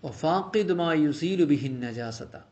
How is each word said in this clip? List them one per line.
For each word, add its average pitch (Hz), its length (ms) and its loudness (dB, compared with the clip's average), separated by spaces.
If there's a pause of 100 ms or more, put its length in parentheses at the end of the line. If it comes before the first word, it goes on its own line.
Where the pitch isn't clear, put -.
വഫാഖിദു 180 760 0
മാ 170 100 2 (160)
യുസീലു 160 460 2
ബിഹിൻ 139 300 2
നജാസത 117 540 -8 (180)